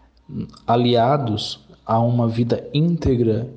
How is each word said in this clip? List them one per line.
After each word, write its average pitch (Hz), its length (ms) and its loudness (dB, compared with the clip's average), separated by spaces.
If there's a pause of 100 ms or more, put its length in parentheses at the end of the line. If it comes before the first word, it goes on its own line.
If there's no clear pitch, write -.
(640)
aliados 120 960 0 (260)
a 113 140 2
uma 120 280 2
vida 117 460 -2
íntegra 139 840 0